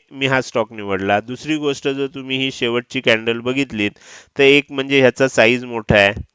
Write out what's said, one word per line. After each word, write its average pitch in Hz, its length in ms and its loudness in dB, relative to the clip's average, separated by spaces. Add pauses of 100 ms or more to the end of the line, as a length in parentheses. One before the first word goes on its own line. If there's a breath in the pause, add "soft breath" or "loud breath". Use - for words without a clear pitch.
(120)
मी 135 140 -8
हा 131 160 0
स्टॉक 113 320 -4
निवडला. 101 460 -2
दुसरी 127 360 -6
गोष्ट, 147 320 -6
जर 139 200 -4
तुम्ही 135 300 -8
ही 135 140 -2
शेवटची 123 500 -4
कॅन्डल 117 380 0
बघितलीत, 120 520 -2 (460 loud breath)
तर 139 60 4
एक 139 260 6
म्हणजे 139 300 -2
ह्याचा 131 280 4
साईज 123 380 2
मोठा 117 300 -4
आहे, 101 260 4 (140)